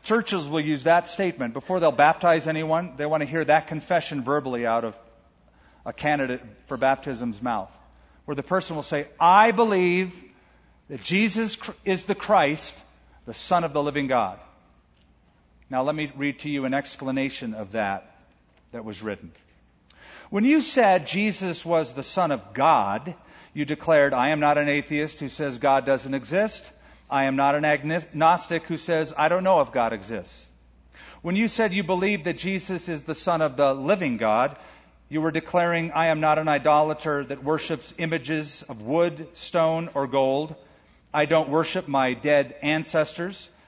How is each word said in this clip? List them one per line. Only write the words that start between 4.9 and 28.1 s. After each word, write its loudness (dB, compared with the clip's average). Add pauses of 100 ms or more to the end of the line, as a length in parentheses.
a -10
candidate -2 (280)
for -6
baptism's -2
mouth, -4 (480)
where -8
the -6
person -2
will -8
say, -4 (100)
"I 8
believe 2 (720)
that -12
Jesus 0
Chr-, -14 (120)
is -2
the -2
Christ, 0 (460)
the -14
Son -2
of -6
the 0
living -2
God." 0 (1300)
Now -2
let -2
me -6
read -4
to -10
you -4
an -2
explanation -6
of -12
that -4 (640)
that -14
was -12
written. -10 (960)
When 0
you 6
said 4
Jesus -4
was 0
the -8
Son -2
of -6
God, 2 (360)
you -6
declared, 2
'I 2
am 0
not 4
an 0
atheist -2
who -8
says -6
God 2
doesn't 0
exist. -4 (400)
I 2
am 0
not 2
an -2
agnostic 0